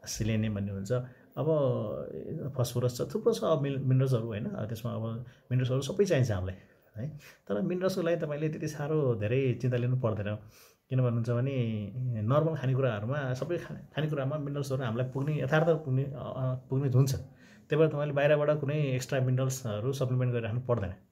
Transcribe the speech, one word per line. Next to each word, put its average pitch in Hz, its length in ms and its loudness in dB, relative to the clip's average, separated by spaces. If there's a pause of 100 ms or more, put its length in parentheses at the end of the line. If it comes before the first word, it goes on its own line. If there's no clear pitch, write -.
सेलेनियम 110 500 0
भन्ने 101 160 -4
हुन्छ, 98 200 -6 (460)
अब 135 80 -2 (1120)
फस्फोरस 120 400 0
छ, - 40 -4 (140)
थुप्रो 220 180 2
छ - 100 -2
अब 160 180 2
मिल-, 139 180 -2
मिनरल्सहरू, 131 480 2
होइन? 110 180 -4
अ, 196 200 -6
त्यसमा 113 260 -6
अब 113 340 -6 (260)
मिनरल्सहरू 127 300 2
सबै 196 240 0
चाहिन्छ 131 260 4
हामीलाई 92 240 -4 (420)
है। 147 200 -8 (300)
तर 202 140 -2
मिनरल्सको 180 400 0
लागि 165 160 2
तपाईँले 151 320 -2
त्यति 156 180 -4
साह्रो 147 480 0
धेरै 120 380 2
चिन्ता 123 240 0
लिनु 123 220 0
पर्दैन। 104 360 -2 (540)
किन 127 100 0
भन्नुहुन्छ 120 300 0
भने 117 600 0 (300)
नर्मल 151 340 2
खानेकुराहरूमा 131 760 0
सबै 151 240 -2
खा-, - 380 -10
खानेकुरामा 147 420 -2
मिनरल्सहरू 139 460 -2
हामीलाई 123 260 -2
पुग्ने, 143 320 -2
यथार्थ 160 280 4
पुग्ने, 135 340 2
अ, 139 100 -6
अ, 127 560 -4
पुग्ने 135 200 2
हुन्छ। 131 260 6
त्यही - 640 -6
भएर 156 120 6
तपाईँले 147 240 -2
बाहिरबाट 147 460 4
कुनै 147 220 0
एक्स्ट्रा 131 400 0
मिनरल्सहरू 127 720 0
सप्लिमेन्ट 127 400 0
गरिराख्नु 117 280 -2
पर्दैन 101 320 0 (180)